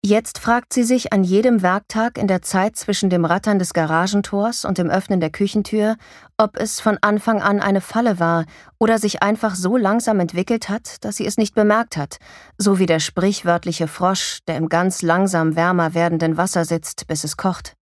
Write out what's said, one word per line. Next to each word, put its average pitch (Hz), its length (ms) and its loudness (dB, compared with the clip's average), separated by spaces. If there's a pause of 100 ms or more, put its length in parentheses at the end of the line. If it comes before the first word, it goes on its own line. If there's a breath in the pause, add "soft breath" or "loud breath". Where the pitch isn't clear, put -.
Jetzt 214 300 0
fragt 233 340 -2
sie 247 120 2
sich 240 300 0
an 196 100 4
jedem 208 400 4
Werktag 208 560 -2
in 202 80 0
der 185 160 0
Zeit 196 320 0
zwischen 196 340 -2
dem 175 160 2
Rattern 196 320 2
des 180 160 -2
Garagentors 196 880 0
und 196 140 -2
dem 175 140 0
Öffnen 190 280 0
der 160 120 -2
Küchentür, 214 680 -2 (400 loud breath)
ob 160 220 0
es 214 200 -4
von 208 220 0
Anfang 208 400 0
an 202 180 2
eine 196 220 2
Falle 220 380 -2
war 165 260 2 (320 loud breath)
oder 226 220 4
sich 214 240 -2
einfach 208 320 0
so 185 220 0
langsam 214 420 2
entwickelt 180 500 -2
hat, - 340 -8
dass 208 120 -6
sie - 100 -6
es - 120 -2
nicht 214 180 0
bemerkt 208 420 2
hat, 143 200 -8 (380 loud breath)
so 196 220 2
wie 185 80 4
der 160 140 2
sprichwörtliche 170 880 -2
Frosch, - 580 -2
der 160 120 -4
im 160 120 -2
ganz 180 320 0
langsam 170 540 2
wärmer 170 400 2
werdenden 165 420 0
Wasser 175 280 0
sitzt, - 420 -6
bis 156 160 -6
es 151 120 -8
kocht. - 380 -6 (120)